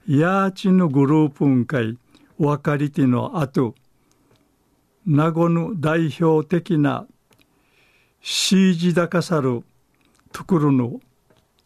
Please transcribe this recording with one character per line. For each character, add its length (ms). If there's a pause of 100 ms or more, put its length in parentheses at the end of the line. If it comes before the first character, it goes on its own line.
や 400
ー 40
ち 200
の 180
グ 160
ル 220
ー 20
プ 160
ん 200
か 160
い、 140 (440)
わ 180
か 180
り 140
て 160
の 340
あ 80
と、 280 (1300)
名 240
護 180
の 320
代 300 (100)
表 240
的 360
な、 260 (1120)
シ 520
ー 20
ジ 220
ダ 140
カ 120
サ 180
ル、 240 (680)
と 120
こ 140
ろ 140
の、 280 (640)